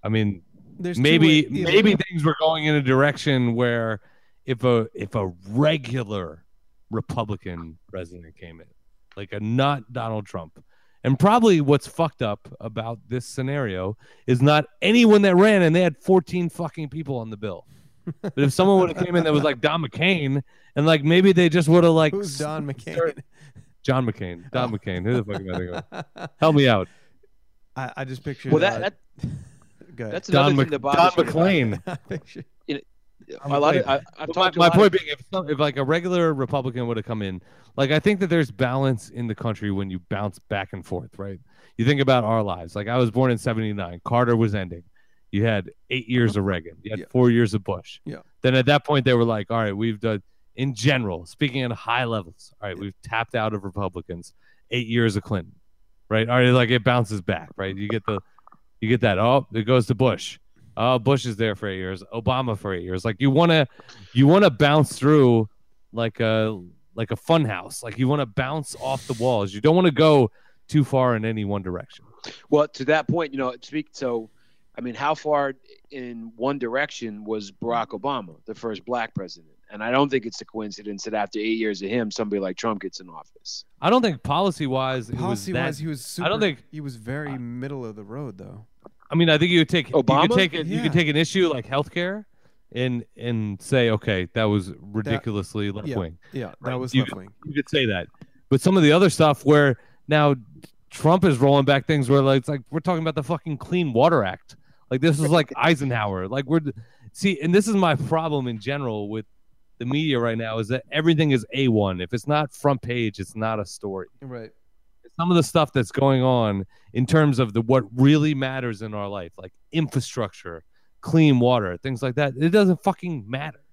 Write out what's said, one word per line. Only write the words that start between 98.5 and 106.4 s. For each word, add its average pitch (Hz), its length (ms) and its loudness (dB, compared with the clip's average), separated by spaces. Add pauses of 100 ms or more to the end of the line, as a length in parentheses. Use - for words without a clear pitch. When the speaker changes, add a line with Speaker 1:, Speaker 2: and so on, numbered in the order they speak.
Speaker 1:
some 190 160 4
of 180 60 6
the 147 100 6
other 180 180 6
stuff 151 340 2
where 143 340 4 (300)
now 147 280 4 (540)
Trump 170 340 2
is 147 140 4
rolling 139 260 6
back 135 220 2
things 143 220 0
where, 139 140 6
like, 135 160 4
it's 127 100 -4
like, 143 220 -6
we're 156 100 -6
talking 165 220 -2
about 160 140 -4
the 156 60 -4
fucking 151 360 -6
Clean 175 340 -2
Water 135 320 4
Act. - 320 -8 (340)
Like, 131 100 -2
this 151 180 2
is 156 100 0
like 156 240 2
Speaker 2:
<laughs> - 40 -10
Speaker 1:
Eisenhower. 120 720 0
Like, 135 180 -6